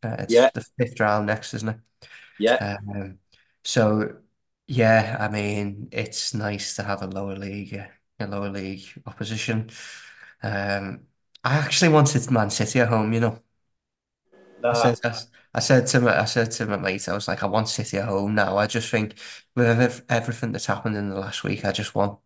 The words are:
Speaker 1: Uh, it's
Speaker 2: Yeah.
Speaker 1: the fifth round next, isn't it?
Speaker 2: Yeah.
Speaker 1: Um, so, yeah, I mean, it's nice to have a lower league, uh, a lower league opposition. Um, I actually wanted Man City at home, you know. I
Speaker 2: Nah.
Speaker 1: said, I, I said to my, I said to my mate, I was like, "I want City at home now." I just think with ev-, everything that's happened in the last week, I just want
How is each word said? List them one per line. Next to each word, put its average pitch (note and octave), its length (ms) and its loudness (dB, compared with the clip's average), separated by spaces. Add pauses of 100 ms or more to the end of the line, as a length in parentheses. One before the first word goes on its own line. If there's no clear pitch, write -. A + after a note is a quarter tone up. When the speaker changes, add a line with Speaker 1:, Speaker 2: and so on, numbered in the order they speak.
Speaker 1:
Uh, A2+ 180 -4
it's G#2 160 2
Speaker 2:
Yeah. C3 180 8
Speaker 1:
the A2 80 -4 (160)
fifth A#2 220 -2
round G#2 260 2
next, G#2 280 -4
isn't A2 160 -4
it? A2+ 100 -8 (580)
Speaker 2:
Yeah. A2+ 220 2
Speaker 1:
Um, G2+ 580 -8 (460)
so, G#2+ 540 2 (500)
yeah, A2+ 520 4
I G#2+ 80 -2
mean, G#2 640 -4
it's - 420 -6
nice G#2 420 -4
to G#2 80 -6
have G2+ 180 -6
a G2 40 -8
lower G2 300 -8
league, G2 400 -10
uh, G2+ 100 -12 (340)
a G#2 60 -6
lower G2+ 240 -6
league G2 340 -10 (220)
opposition. A2 640 -4 (720)
Um, G2+ 640 -4 (380)
I C3 120 2
actually D3+ 340 4
wanted D3 400 6
Man A2 200 4
City A2+ 300 0
at A#2+ 80 6
home, A2 240 2
you A2+ 80 2
know. A2+ 220 0 (1300)
I A#2+ 40 2
Speaker 2:
Nah. - 0 -
Speaker 1:
said, A#2 300 2
I, A2+ 140 -2 (360)
I A#2+ 60 0
said B2+ 280 6
to B2+ 120 6
my, G#2+ 200 4
I G2+ 40 2
said A2+ 280 0
to A2 140 -4
my G#2 100 -2
mate, F#2+ 320 -4
I F2+ 60 -2
was G2+ 140 -4
like, F#2+ 140 -4
"I G2+ 40 -4
want A2 220 0
City G#2+ 300 -4
at G2+ 100 -2
home G2+ 260 -2
now." G2 220 2
I G#2 100 2
just A2+ 240 -4
think G#2+ 280 -2 (360)
with A#2+ 120 4 (140)
ev-, A#2+ 280 0
everything A#2 440 -2
that's G2+ 140 -6
happened G#2+ 300 -2
in G2+ 120 -4
the G2 100 -6
last G2 260 -8
week, G2 200 -4
I - 80 0
just - 220 -6
want G2+ 320 -2